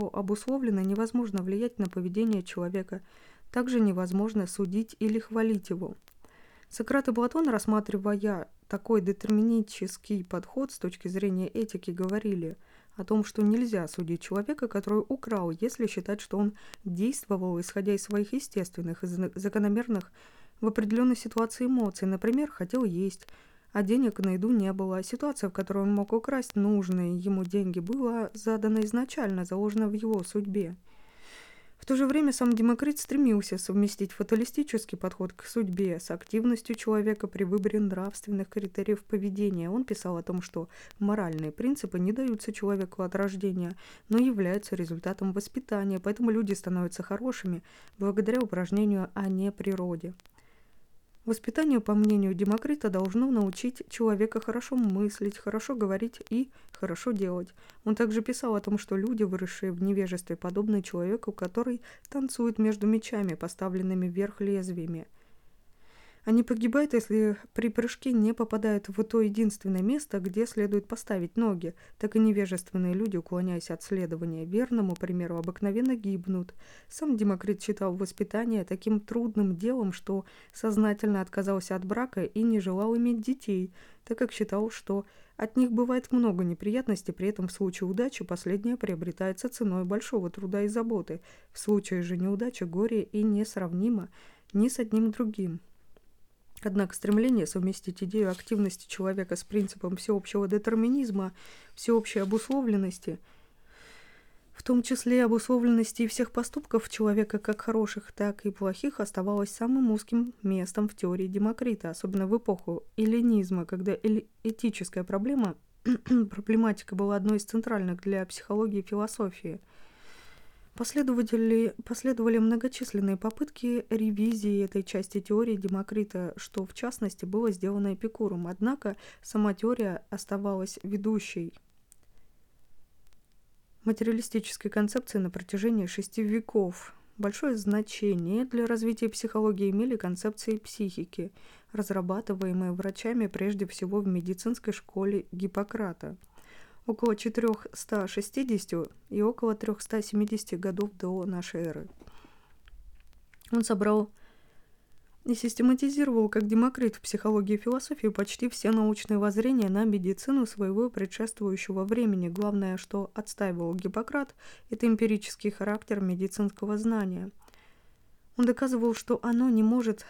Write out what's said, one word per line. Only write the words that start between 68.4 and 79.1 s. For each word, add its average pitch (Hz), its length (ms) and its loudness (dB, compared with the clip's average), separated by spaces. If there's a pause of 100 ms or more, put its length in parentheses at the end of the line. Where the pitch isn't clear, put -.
в 202 160 0
то 220 160 0
единственное 202 640 2
место, 226 400 0
где 180 240 0
следует 208 420 0
поставить 190 480 -4
ноги. 185 400 0 (240)
Так 214 160 0
и 220 40 6
невежественные 185 720 2
люди, 196 240 0
уклоняясь 180 520 -2
от 170 140 -8
следования 165 600 -4
верному 208 500 2
примеру, 175 400 -2
обыкновенно 202 600 0
гибнут. 190 580 -2 (340)
Сам 294 300 0
Демокрит 208 440 0
считал 196 360 -2
воспитание 208 640 -2
таким 208 380 0
трудным 214 560 0